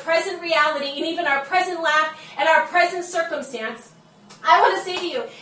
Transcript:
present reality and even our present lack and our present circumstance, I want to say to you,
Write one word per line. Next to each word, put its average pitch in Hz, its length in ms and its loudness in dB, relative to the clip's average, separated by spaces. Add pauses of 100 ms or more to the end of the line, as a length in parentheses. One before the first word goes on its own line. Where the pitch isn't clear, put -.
present 339 380 0
reality 311 480 0
and 294 180 -6
even 330 200 -2
our 277 180 0
present 359 380 -2
lack 311 360 0 (200)
and 302 100 2
our 311 180 6
present 349 380 2
circumstance, 269 840 -6 (520)
I 339 200 6
want 453 160 2
to - 40 -6
say 359 140 -6
to 349 100 -4
you, 254 180 -4 (180)